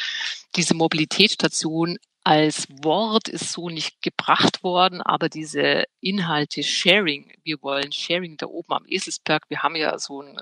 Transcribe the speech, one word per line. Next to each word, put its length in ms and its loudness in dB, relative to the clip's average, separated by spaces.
Diese 200 2
Mobilitätsstation 1200 2
als 400 4
Wort 460 2
ist 240 -6
so 180 -8
nicht 320 -8
gebracht 640 0
worden, 360 2
aber 300 0
diese 540 0
Inhalte 640 -2
Sharing, 680 2
wir 180 -6
wollen 300 -2
Sharing 460 -4
da 100 -6
oben 260 -8
am 140 -2
Eselsberg, 600 -4
wir 140 -6
haben 140 -2
ja 240 -2
so 240 -10
ein 180 -20